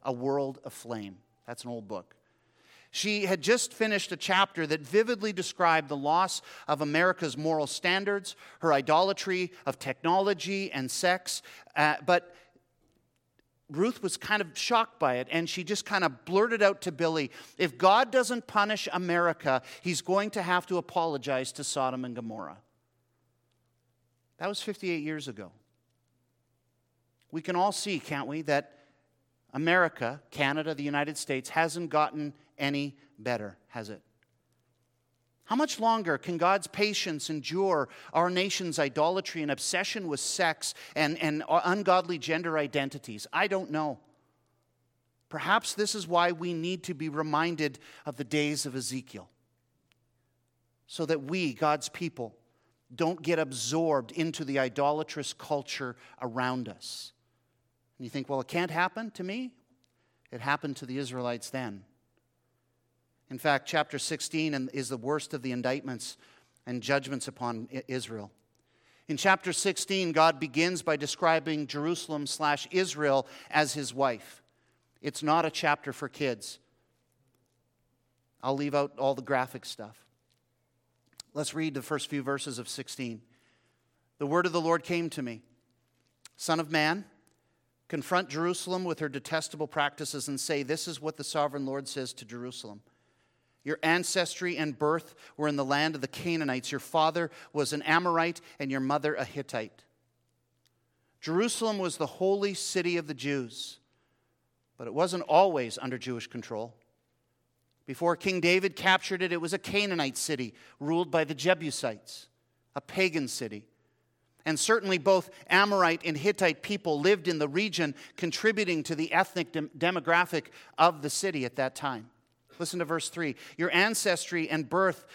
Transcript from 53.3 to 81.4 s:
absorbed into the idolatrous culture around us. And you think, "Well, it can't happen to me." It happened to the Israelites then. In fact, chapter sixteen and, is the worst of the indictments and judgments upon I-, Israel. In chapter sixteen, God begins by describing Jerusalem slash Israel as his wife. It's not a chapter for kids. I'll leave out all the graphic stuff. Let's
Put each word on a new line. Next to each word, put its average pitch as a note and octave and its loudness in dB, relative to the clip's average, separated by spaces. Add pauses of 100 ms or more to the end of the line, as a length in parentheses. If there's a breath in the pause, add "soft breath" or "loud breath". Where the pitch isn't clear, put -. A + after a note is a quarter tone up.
absorbed C3+ 0
into D#3+ -4
the C#3 0
idolatrous C#3+ 0
culture C3+ -6 (260 loud breath)
around B2+ -2
us. - -14 (840)
And B2+ -12
you A#2 -10
think, C3+ -6
"Well, C3+ -2
it B2+ -8
can't F3 0
happen F#3 -2
to - -10
me." A#3 -6 (800)
It A#2+ -10
happened C#3+ -2
to - -12
the B2+ -8
Israelites B2 -6
then. G#2+ -8 (1400)
In C3 -10
fact, C#3 2
chapter D3+ 0
sixteen D#3 -2
and, C3 -2
is C3 -4
the C3 -4
worst C#3 -4
of C#3 -4
the B2+ -4
indictments B2+ -4 (480 soft breath)
and B2 -6
judgments C3+ -2
upon A#2+ -6
I-, C3 -8
Israel. A2+ -8 (760 soft breath)
In D3+ -4
chapter F#3+ 4
sixteen, F#3+ 0
God C#3+ 6
begins D#3 0
by D#3 0
describing D3+ 0
Jerusalem D3+ -4
slash D3 0
Israel D3 2 (240 loud breath)
as D3+ 2
his C3+ -6
wife. B2+ -2 (600)
It's D3 -6
not D#3+ 4
a D#3 -2
chapter D3 0
for C3+ -8
kids. B2+ -4 (1800)
I'll C3+ 0
leave C#3+ -2
out C#3+ 0
all C3+ 2
the C3 -8
graphic B2+ -2
stuff. - -16 (1300)
Let's C#3+ -6